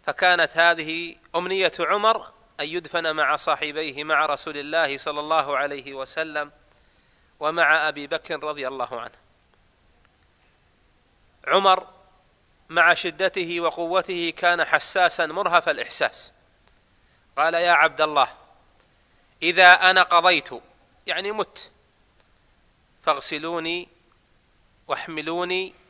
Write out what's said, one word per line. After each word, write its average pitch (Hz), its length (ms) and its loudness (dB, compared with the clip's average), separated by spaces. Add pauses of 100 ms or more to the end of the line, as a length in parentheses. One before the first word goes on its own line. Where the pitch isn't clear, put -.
فكانت 170 500 2
هذه 165 600 0 (200)
أمنية 180 440 0
عمر، 208 520 0 (280)
أن 151 60 -4
يدفن 165 500 -4
مع 151 200 0
صاحبيه 147 680 -4
مع 156 220 2
رسول 147 300 -6
الله 147 400 -2
صلى 147 240 -6
الله 147 360 -2
عليه 139 380 -6
وسلم 147 580 -8 (880)
ومع 156 480 2
أبي 143 180 -8
بكر 156 380 -6
رضي 147 240 -6
الله 127 320 -8
عنه. 120 140 -14 (2250)
عمر 185 480 2 (760)
مع 165 260 4
شدته 175 680 -4
وقوته 170 760 -2
كان 175 280 2
حساساً 170 640 0
مرهف 170 420 0
الإحساس. - 640 -4 (1040)
قال: 160 180 0
"يا 175 180 4
عبد 147 280 4
الله، 147 280 2 (1120)
إذا 180 300 8
أنا 185 300 6
قضيت"، 175 480 4 (560)
يعني 185 260 -6
مت، - 380 -8 (1300)
"فاغسلوني 165 880 -4 (1000)
واحملوني 170 840 -6 (160)